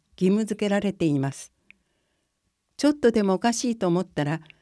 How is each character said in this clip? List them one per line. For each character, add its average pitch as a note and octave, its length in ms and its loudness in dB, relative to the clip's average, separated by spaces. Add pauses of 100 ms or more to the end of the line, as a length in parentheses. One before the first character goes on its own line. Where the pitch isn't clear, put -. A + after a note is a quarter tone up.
(160)
義 F#3 120 2
務 G#3+ 160 2
付 G#3 220 -4
け - 20 0
ら G3+ 100 0
れ G3+ 140 -2
て F#3+ 120 -4
い D3 140 2
ま C3+ 140 -2
す。 - 200 -18 (1200)
ち - 100 0
ょ D4 40 6
っ D4+ 40 2
と B3 160 2
で A3+ 140 2
も F#3+ 100 2
お F#3 60 0
か A#3 120 0
し A#3 200 -4
い A3+ 40 -6
と F#3+ 120 -2
思 F3 140 2
っ - 20 -4
た D3+ 180 -6
ら、 D3+ 180 -4 (200)